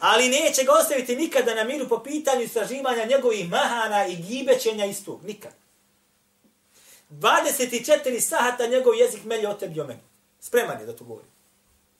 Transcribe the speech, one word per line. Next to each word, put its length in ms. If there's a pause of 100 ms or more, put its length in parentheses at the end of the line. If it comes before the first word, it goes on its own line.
Ali 280
neće 360
ga 80
ostaviti 440
nikada 380
na 100
miru 240
po 140
pitanju 380
istraživanja 640
njegovih 440
mahana 580
i 100
gibećenja 680
istog. 400
Nikad. 280 (1600)
Dvadeset 640
i 120
četiri 360
sahata 460
njegov 280
jezik 300
melje 240
o 60
tebi 220
i 40
o 60
meni. 140 (400)
Spreman 400
je 60
da 100
to 80
govori. 220 (720)